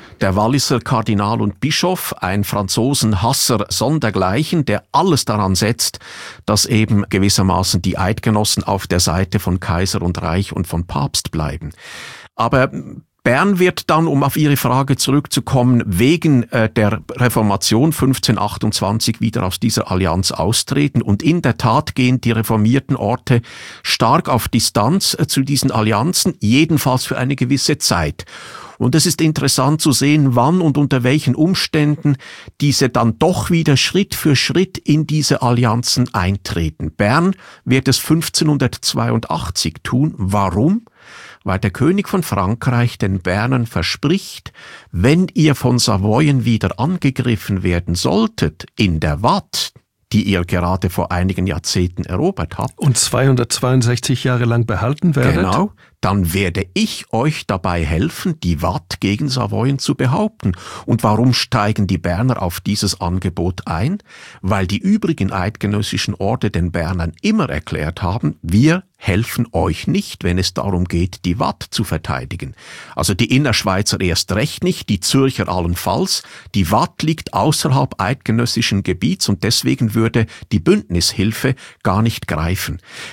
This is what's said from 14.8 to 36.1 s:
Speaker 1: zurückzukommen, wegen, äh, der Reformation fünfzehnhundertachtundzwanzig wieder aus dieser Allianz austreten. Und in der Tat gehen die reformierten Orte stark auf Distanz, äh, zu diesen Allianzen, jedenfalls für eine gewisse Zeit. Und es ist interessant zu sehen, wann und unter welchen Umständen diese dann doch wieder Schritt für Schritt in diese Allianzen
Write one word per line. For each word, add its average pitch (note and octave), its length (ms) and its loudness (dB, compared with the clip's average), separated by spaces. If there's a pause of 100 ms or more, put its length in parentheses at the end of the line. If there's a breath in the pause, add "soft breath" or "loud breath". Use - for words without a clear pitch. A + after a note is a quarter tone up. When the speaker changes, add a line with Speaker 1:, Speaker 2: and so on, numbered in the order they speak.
Speaker 1:
zurückzukommen, B2+ 880 2
wegen, C3 680 4
äh, A2 200 0
der G#2+ 300 2 (100)
Reformation A#2 800 2
fünfzehnhundertachtundzwanzig A2 1300 0
wieder A2 240 -2
aus F2+ 140 -4
dieser - 320 -2
Allianz F#2 400 0
austreten. C3+ 720 0
Und G2+ 220 0
in E3 180 2
der B2 140 0
Tat G#3 400 0
gehen B2+ 240 2
die A#2 100 0
reformierten A2+ 640 2
Orte A#2 480 0 (400 loud breath)
stark - 460 2
auf B2+ 180 0
Distanz, A#2+ 720 0
äh, D3 80 2
zu - 160 0
diesen C3+ 300 0
Allianzen, A2+ 640 0
jedenfalls C3 640 2
für B2 140 -4
eine C3 160 0
gewisse C3+ 440 0
Zeit. E2 480 -2 (520 loud breath)
Und B2 160 2
es D#3+ 120 4
ist D#3+ 160 0
interessant D3+ 580 2
zu D#3 100 2
sehen, C#3 460 4
wann D3 240 4
und D#3 160 2
unter C3+ 260 2
welchen C3 320 2
Umständen D3+ 840 2 (420 loud breath)
diese C#3 300 4
dann A2+ 280 2
doch F3 320 2
wieder D#3 280 4
Schritt - 360 0
für D3 220 2
Schritt F#3 400 0
in D3+ 300 2
diese D3+ 340 0
Allianzen A#2+ 720 0